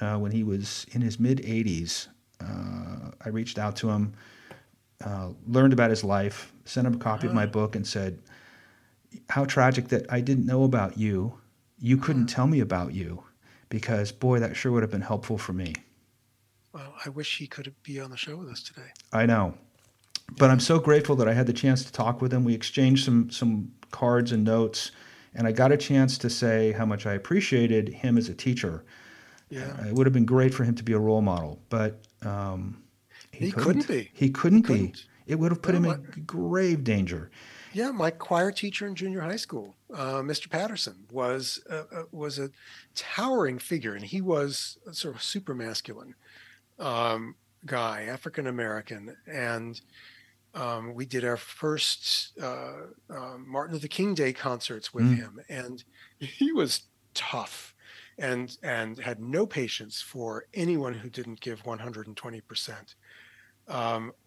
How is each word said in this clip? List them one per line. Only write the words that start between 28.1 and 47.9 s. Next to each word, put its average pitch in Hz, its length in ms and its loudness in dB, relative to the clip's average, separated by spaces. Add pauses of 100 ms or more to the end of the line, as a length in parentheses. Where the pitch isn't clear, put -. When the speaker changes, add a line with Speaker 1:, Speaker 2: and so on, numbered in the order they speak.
Speaker 1:
as 113 100 0
a 87 60 -6
teacher. 101 500 -2 (640)
Speaker 2:
Yeah. 135 320 -8
Speaker 1:
Uh, 107 80 -6
it 104 60 -2
would 131 120 6
have 131 60 6
been 120 140 6
great 131 260 6
for 131 120 0
him 117 100 4
to 113 80 -8
be 110 100 0
a 110 60 4
role 110 240 4
model, 85 480 0
but, 110 340 -2 (180)
um, 98 600 -6 (480)
he - 160 -6
Speaker 2:
He 196 60 -2
Speaker 1:
couldn't. - 120 -2 (200)
Speaker 2:
couldn't - 40 -14
be. 117 240 -2
Speaker 1:
He 139 180 2
couldn't 196 360 6
Speaker 2:
He 127 80 4
Speaker 1:
be. 107 60 4
Speaker 2:
couldn't. - 260 -4 (200)
Speaker 1:
It 151 120 -2
would 165 140 4
have 170 100 -4
put 185 140 2
Speaker 2:
No, - 40 4
Speaker 1:
him 170 60 4
Speaker 2:
I 160 80 2 (220)
Speaker 1:
in 156 80 -12
grave 170 600 0
danger. 95 460 0 (420)
Speaker 2:
Yeah, 233 200 -4
my 170 180 0
choir 175 400 0
teacher 202 360 -6
in 196 100 -8
junior 190 240 -6
high 165 160 -6
school, 107 400 -10 (180)
uh, 135 280 -4
Mister 147 260 -6
Patterson, 156 640 -6
was, 127 500 -4 (100)
uh, 156 220 -8
uh, 170 180 -10
was 147 280 -10
a 139 120 -6 (440)
towering 202 640 -2
figure, 120 360 -6
and 101 100 -12
he 180 160 -6
was 147 640 -2
a 170 60 -18
sort 156 220 -8
of 113 80 -14
super 190 320 -6
masculine, 113 600 -10 (640)
um, 117 580 -2 (280)
guy, 113 400 -4